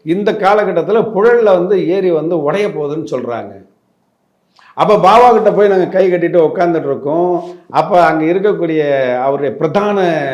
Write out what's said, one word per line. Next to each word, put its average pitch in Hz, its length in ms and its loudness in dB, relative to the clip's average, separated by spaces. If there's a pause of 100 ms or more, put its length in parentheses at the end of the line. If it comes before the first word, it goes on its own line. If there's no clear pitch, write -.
இந்த 196 280 -2
காலகட்டத்துல 196 840 0
புழல்ல 233 300 2
வந்து 185 440 0
ஏரி 185 220 0
வந்து 160 320 -2
உடைய 147 260 -2
போகுதுன்னு 151 420 -8
சொல்றாங்க. 110 540 -8 (1080)
அப்ப 196 240 2
பாபா 226 340 6
கிட்ட 208 200 2
போய் 202 160 2
நாங்க 185 180 2
கை 185 260 0
கட்டிட்டு 170 380 2
உட்கார்ந்துட்டு 165 340 -2
இருக்கோம். 160 580 -4 (280)
அப்ப 170 340 2
அங்க 156 200 0
இருக்கக்கூடிய 170 580 0 (360)
அவருடைய 139 380 -2
பிரதான 180 760 -2